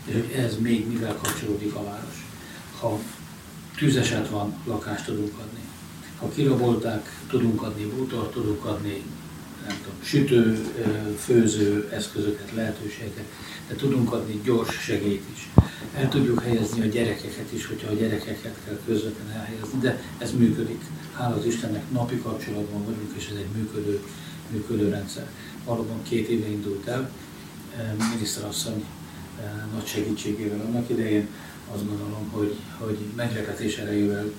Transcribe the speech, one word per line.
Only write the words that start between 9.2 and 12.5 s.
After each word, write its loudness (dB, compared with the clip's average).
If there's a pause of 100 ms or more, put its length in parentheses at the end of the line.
nem -4
tudom, -10
sütő, 6
ö, 0
főző 6
eszközöket, -2